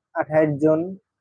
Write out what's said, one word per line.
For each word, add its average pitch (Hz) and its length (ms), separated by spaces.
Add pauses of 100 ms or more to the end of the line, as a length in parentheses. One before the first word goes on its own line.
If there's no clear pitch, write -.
(140)
আঠাশ 156 340 (120)
জন, 160 360 (240)